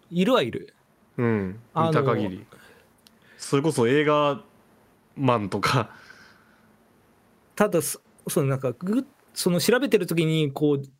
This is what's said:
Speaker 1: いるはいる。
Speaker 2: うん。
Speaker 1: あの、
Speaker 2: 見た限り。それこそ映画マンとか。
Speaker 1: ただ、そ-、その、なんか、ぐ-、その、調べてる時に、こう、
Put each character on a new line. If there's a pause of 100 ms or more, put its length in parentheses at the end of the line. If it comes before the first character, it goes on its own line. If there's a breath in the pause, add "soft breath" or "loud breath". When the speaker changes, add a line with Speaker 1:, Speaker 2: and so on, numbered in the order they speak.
(100)
Speaker 1:
い
る
は
い
る。 (420)
Speaker 2:
う
ん。 (120)
Speaker 1:
あ
の、
Speaker 2:
見
た
限
り。 (920 loud breath)
そ
れ
こ
そ
映
画 (720)
マ
ン
と
か。 (1600 loud breath)
Speaker 1:
た
だ、
そ-、 (280)
そ
の、
な
ん
か、
ぐ-、 (280)
そ
の、
調
べ
て
る
時
に、
こ
う、 (180)